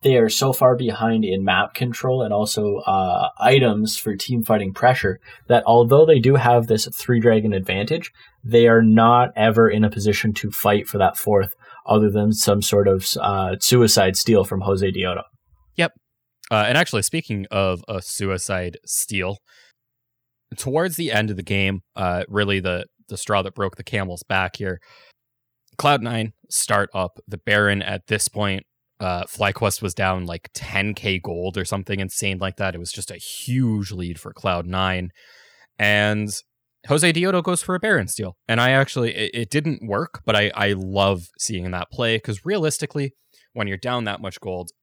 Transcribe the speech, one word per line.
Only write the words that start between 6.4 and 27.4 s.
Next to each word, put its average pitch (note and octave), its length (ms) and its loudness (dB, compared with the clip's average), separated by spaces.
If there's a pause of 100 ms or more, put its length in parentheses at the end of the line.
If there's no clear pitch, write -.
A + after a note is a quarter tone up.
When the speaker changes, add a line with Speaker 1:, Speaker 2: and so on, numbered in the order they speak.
Speaker 1:
this A2 260 0
three - 280 0
dragon A2 320 4
advantage, G2+ 580 -4 (320)
they A#2 240 6
are A2+ 160 8
not A#2 540 6
ever A2 320 6
in G#2+ 160 2
a G#2 60 2
position G#2 420 0
to G#2 180 -6
fight G#2 380 0
for G#2 100 -4
that F#2+ 180 2
fourth G2+ 380 0 (320)
other G#2+ 240 4
than G#2 220 2
some G#2 300 2
sort G2+ 260 2
of, F#2+ 180 2 (140)
uh, F#2+ 400 -2
suicide G#2+ 560 4
steal G#2+ 260 4
from F#2+ 200 -4
Jose G2 280 0
Dioto. F#2 320 -6 (540)
Speaker 2:
Yep. E3+ 160 -2 (580)
Uh, G#2+ 160 2
and B2 120 2
actually, B2+ 240 0
speaking G#2+ 480 -6
of F#2+ 360 -2
a G2 160 -6
suicide F#2 840 -6
steal, G2 520 -6 (1200)
towards D#3 400 -4
the D#3+ 160 -6
end G#2+ 180 0
of G2+ 60 -6
the F#2 80 -10
game, G2 380 -2 (120)
uh, F2+ 320 -2
really G2+ 320 -2
the, F2+ 280 -6 (220)
the G#2 80 -14
straw G2+ 260 -2
that F#2+ 120 -8
broke G2 220 -6
the - 80 -16
camel's F#2 400 -6
back F#2+ 320 -2
here, F#2 240 -8 (960)
Cloud C#3+ 260 0
Nine A2+ 300 -4 (180)
start G2+ 420 0
up F#2 340 -6
the F2+ 120 -14
Baron G2+ 420 2